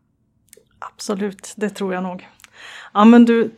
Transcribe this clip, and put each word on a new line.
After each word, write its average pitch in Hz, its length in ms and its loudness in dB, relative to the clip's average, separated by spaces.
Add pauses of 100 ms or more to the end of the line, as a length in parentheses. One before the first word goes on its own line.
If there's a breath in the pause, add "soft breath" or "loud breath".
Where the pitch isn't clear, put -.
(800)
Absolut, - 800 -12
det 208 140 -8
tror 196 240 -10
jag 185 80 -8
nog. 185 260 -14 (640 loud breath)
Ja, 208 100 2
men 233 200 6
du, 233 320 0